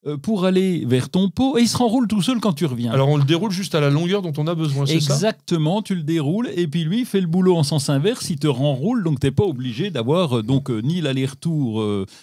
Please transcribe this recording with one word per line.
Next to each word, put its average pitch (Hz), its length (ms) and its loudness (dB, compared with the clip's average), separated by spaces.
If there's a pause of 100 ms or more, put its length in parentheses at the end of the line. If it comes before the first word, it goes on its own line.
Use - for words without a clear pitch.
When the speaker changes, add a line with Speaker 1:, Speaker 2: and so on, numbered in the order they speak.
Speaker 1:
euh, 151 100 -6
pour 190 300 -2
aller 185 400 2
vers 127 240 2
ton 185 220 2
pot. 262 260 0
Et 233 60 4
il 233 40 4
se - 80 -2
renroule 240 320 2
tout 208 140 0
seul 240 180 0
quand 196 140 2
tu 165 140 -2
reviens. 120 240 -2
Speaker 2:
Alors, 135 180 4
on 147 80 4
le 143 60 4
déroule 165 260 2
juste 180 240 -4
à 160 60 2
la 147 100 4
longueur 175 320 0
dont 170 160 -6
on 151 80 -2
a 170 80 -2
besoin, 143 320 -2
c'est 156 140 2
ça ? 143 160 2
Speaker 1:
Exactement, 180 680 0
tu 190 140 -4
le 170 80 -4
déroules. 165 520 -2
Et 175 120 0
puis 165 160 -2
lui, 185 160 -2
il 247 60 -2
fait 196 140 -2
le 185 60 0
boulot 180 320 4
en 156 60 4
sens 143 260 0
inverse, 156 400 0
il 160 80 -2
te 147 80 -4
renroule. 147 580 0
Donc, 151 160 0
t'es 139 120 2
pas 143 120 2
obligé 127 460 -4
d'avoir, 139 480 0
euh, 110 60 0
donc, 135 260 0
euh, 113 120 -2
ni 165 200 -2
l'aller-retour, 135 800 -2
euh, 104 240 -2 (180)